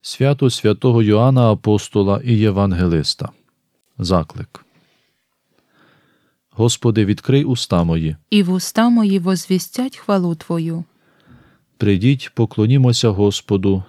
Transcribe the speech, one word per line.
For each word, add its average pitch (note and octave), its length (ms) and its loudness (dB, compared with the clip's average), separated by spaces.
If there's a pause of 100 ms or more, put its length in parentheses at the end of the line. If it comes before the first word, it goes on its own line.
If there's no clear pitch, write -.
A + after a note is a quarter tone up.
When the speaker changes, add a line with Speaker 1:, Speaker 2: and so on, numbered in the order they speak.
Speaker 1:
Свято C3+ 420 0
святого A#2 540 0
Йоанна A#2 480 4
Апостола G2+ 720 0
і A#2+ 140 0
Євангелиста. F#2 920 0 (680)
Заклик. F2 680 -6 (1900)
Господи, A2 540 0
відкрий B2+ 380 0
уста G#2 400 -2
мої. D#2+ 320 -2 (140)
Speaker 2:
І G#3 140 2
вуста F#3 460 -2
мої G#3 300 0
возвістять F#3 800 -4
хвалу F3+ 380 -2
Твою. E3 480 -8 (920)
Speaker 1:
Прийдіть, G#2 560 0
поклонімося A#2+ 760 0
Господу, G2 800 -2